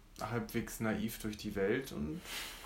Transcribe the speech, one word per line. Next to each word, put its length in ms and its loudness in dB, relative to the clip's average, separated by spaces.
halbwegs 580 0
naiv 400 2
durch 180 -2
die 180 -4
Welt 360 4
und 300 -2